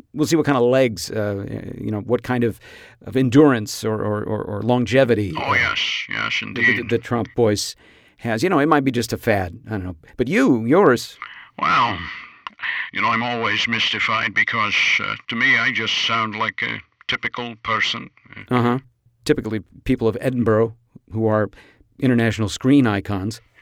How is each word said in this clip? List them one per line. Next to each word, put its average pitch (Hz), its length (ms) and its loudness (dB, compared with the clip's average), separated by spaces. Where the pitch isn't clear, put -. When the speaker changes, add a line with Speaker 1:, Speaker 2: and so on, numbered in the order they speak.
Speaker 1:
we'll 147 160 -2
see 165 80 2
what 151 100 2
kind 139 120 2
of 120 60 4
legs, 123 460 2
uh, 104 340 -4
you 110 100 -6
know, 104 120 -4
what 120 200 0
kind 123 220 0
of, 107 160 -2
of 104 100 -4
endurance 131 680 4
or, 110 120 -2
or, 104 280 -2
or, 104 220 -4
or 104 180 -8
longevity, 117 760 2
Speaker 2:
Oh, - 140 -4
Speaker 1:
uh, - 40 0
Speaker 2:
yes, - 540 -2
yes, - 320 -4
Speaker 1:
the, - 60 -8
Speaker 2:
indeed. 120 320 0
Speaker 1:
the, 117 200 0
the - 0 -
Trump 117 360 -2
voice 107 400 2
has. 113 260 -2
You 185 60 2
know, 160 100 2
it 143 60 2
might 147 180 4
be 135 80 0
just 113 200 -2
a - 60 -4
fad. 92 480 0
I 107 40 -10
don't 98 140 -6
know. 87 120 -10
But 123 100 2
you, 160 380 2
yours. 143 500 4
Speaker 2:
Well, - 400 0
you 95 80 -6
know, 110 80 2
I'm 113 140 0
always 117 440 -2
mystified 113 680 0
because, 104 400 0
uh, 104 160 -4
to 120 60 -8
me, 123 240 2
I 120 140 0
just 110 340 -2
sound 113 300 -2
like 110 260 -6
a 113 160 -6
typical - 560 -6
person. 110 460 -2
Speaker 1:
Uh-huh. 120 280 2
Typically 113 360 -2
people 127 220 0
of 104 140 0
Edinburgh 113 560 0
who 113 160 -2
are 107 240 0
international 113 520 0
screen 131 360 4
icons. 101 540 -4